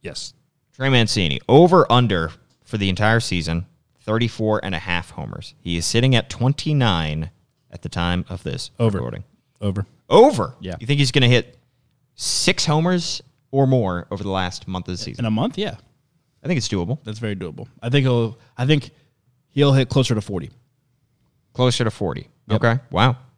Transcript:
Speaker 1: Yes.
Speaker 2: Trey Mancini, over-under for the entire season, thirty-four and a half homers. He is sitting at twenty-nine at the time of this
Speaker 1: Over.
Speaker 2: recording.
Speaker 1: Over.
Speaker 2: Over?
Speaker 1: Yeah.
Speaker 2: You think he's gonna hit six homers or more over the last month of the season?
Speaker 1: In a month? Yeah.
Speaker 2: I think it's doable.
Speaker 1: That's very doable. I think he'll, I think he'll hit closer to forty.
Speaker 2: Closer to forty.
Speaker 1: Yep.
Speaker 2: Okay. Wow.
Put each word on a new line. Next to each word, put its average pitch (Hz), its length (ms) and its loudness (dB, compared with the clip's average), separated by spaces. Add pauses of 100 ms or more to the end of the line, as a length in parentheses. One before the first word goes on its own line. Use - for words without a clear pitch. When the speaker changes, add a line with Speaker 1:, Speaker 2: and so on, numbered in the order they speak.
Speaker 1:
Yes. - 320 -14 (420)
Speaker 2:
Trey 131 140 -2
Mancini, 104 580 2
over-under 123 840 6 (320)
for - 140 -10
the 98 120 0
entire 104 300 2
season, 85 460 -2 (360)
thirty-four 110 640 -2
and 95 100 -6
a 82 60 -6
half 87 320 -4
homers. - 480 -14
He 85 180 -4
is 82 80 -4
sitting 123 300 2
at 113 140 0
twenty-nine 104 1000 0 (420)
at - 120 -20
the - 60 -10
time 87 400 -2
of 95 140 -12
this - 360 -10
Speaker 1:
Over. 110 180 0
Speaker 2:
recording. 60 260 -8 (380)
Speaker 1:
Over. 98 240 -4 (240)
Speaker 2:
Over? 202 500 4
Speaker 1:
Yeah. 92 200 -10
Speaker 2:
You 110 80 -12
think 143 120 0
he's 135 120 2
gonna 127 160 4
hit 123 300 2 (580)
six - 500 -2
homers 170 560 -2 (300)
or 135 160 2
more 95 420 0
over 87 140 -8
the 98 80 -8
last 92 360 -6
month 92 200 -8
of 92 80 -6
the - 20 -12
season? - 260 -10
Speaker 1:
In 113 40 -2
a 110 40 0
month? 147 260 -2
Yeah. 202 180 -6 (680)
Speaker 2:
I - 40 -10
think 170 100 0
it's - 100 -4
doable. 98 360 -4
Speaker 1:
That's 107 160 -12
very 107 160 -6
doable. 90 320 -12 (140)
I 120 80 -6
think 139 140 2
he'll, 120 340 0 (200)
I 123 80 -4
think 147 240 2 (640)
he'll 139 220 4
hit 131 160 2
closer 123 260 2
to 107 60 -2
forty. 90 280 -8 (1040)
Speaker 2:
Closer 123 300 0
to 110 80 0
forty. - 360 -8 (200)
Speaker 1:
Yep. 107 160 0
Speaker 2:
Okay. 117 180 2 (100)
Wow. 123 260 2 (200)